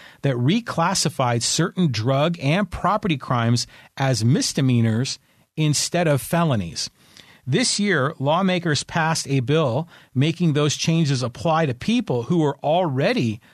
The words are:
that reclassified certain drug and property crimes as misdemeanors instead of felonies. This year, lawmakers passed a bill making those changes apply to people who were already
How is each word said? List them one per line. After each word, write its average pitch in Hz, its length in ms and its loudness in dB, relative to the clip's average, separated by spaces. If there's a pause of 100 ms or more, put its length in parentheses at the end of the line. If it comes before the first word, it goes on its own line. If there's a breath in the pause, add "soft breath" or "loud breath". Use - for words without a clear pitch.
(220 loud breath)
that 135 160 0
reclassified 151 1040 0
certain 165 500 0
drug 135 500 0
and 170 300 0
property 175 460 -2
crimes 120 500 0 (300 loud breath)
as 135 260 0
misdemeanors 127 960 2 (380 soft breath)
instead 156 500 0
of 143 140 2
felonies. 135 680 -2 (560 loud breath)
This 190 320 0
year, 165 420 0
lawmakers 170 680 0
passed 160 420 -2
a 135 140 0
bill 143 480 0 (260 loud breath)
making 156 380 2
those 147 240 0
changes 143 460 0
apply 160 420 0
to 127 80 -2
people 196 500 -2
who 175 140 0
were 151 220 0
already 151 800 0 (120 soft breath)